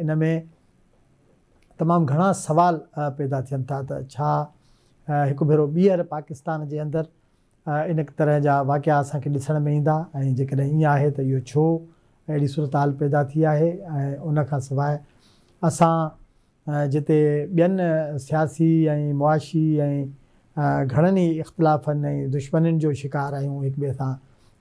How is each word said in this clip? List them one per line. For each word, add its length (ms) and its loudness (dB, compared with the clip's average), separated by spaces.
ان ۾ 100 -2
تمام 280 2
گهڻا 280 2
سوال، 420 2
ا، 140 -4
پيدا 320 -4
ٿين 220 -6
ٿا 180 -6
ته 200 -8
ڇا، 300 -4
ا، 240 0
هڪ 120 -2
ڀيرو 240 4
ٻيهر 360 2
پاڪستان 640 -8
جي 120 -6
اندر، 240 -4
ا، 180 -2
ان 160 0
طرح 220 2
جا 220 2
واقعا 380 2
اسان 220 -4
کي 80 -4
ڏسڻ ۾ 260 -2
ايندا ۽ 300 2
جيڪڏهن 260 -2
ايئن 260 2
آهي، 240 2
ته 140 -4
اهو 160 0
ڇو 260 0
اهڙي 180 0
صورت 280 -4
حال 180 2
پيدا 300 0
ٿي 220 0
آهي. ۽ 260 2
ان 260 0
کان 100 -2
سواءِ 380 -2
اسان، 480 2
ا، 180 -2
جتي 600 2
ٻين 320 2
سياسي ۽ 680 2
معاشي ۽، 520 0
ا، 260 0
گهڻن 340 2
ئي 220 2
اختلافن ۽ 680 0
دشمنين 440 0
جو 160 0
شڪار 400 -6
آهيون 320 -6
هڪ 140 -4
ٻئي 140 -2
سان، 200 -4